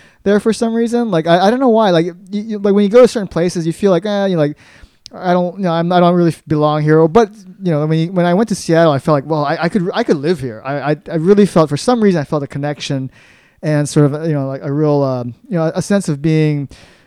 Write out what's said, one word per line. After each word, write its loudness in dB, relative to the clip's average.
there 2
for 0
some -4
reason. -2
Like, 0
I, 4
I 4
don't 0
know 2
why. 4
Like, 2
you, -8
you, -6
like, 2
when 2
you 0
go 6
to 8
certain -4
places, -4
you -2
feel 0
like, 0
eh, -2
you -2
know, 2
like, -4
I -4
don't, -2
you -8
know, -2
I'm, -2
I 4
don't 4
really 2
belong 0
here. 4
But, 2
you -8
know, 0
when 0
you, -2
when 0
I 2
went 0
to -2
Seattle, 2
I 0
felt 0
like, -2
well, -2
I, -2
I -2
could, -2
I -2
could 0
live -2
here. -10
I, -4
I, -2
I -8
really 4
felt, 2
for -4
some 0
reason, 2
I -4
felt -4
a -10
connection -6
and 0
sort 2
of, -6
you -2
know, -4
like, -8
a -6
real, 0
um, -4
you -4
know, 0
a -4
sense -2
of -4
being, 0